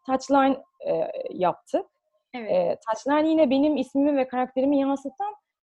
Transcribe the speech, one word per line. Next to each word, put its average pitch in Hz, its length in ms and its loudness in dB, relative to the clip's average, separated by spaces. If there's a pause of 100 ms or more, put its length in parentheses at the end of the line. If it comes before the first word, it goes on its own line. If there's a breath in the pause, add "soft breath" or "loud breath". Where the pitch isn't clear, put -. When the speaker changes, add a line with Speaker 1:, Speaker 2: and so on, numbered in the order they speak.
Speaker 1:
Touchline, 269 520 2 (280)
eee, 160 260 -2 (180)
yaptık. 180 560 -2 (480)
Speaker 2:
Evet. 226 180 -8
Speaker 1:
Eee, 175 260 0 (100)
Touchline 294 420 0
yine 320 200 4
benim 277 280 2
ismimi 277 400 0
ve 262 100 0
karakterimi 262 520 0
yansıtan 277 540 -4 (340)